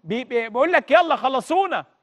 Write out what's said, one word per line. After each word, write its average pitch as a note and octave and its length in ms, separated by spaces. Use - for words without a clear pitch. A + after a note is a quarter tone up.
بي-، A3 200
بي-، A3+ 240
بيقول C4 240
لك: D4+ 180
"يلا D#4+ 260
خلصونا". C4 680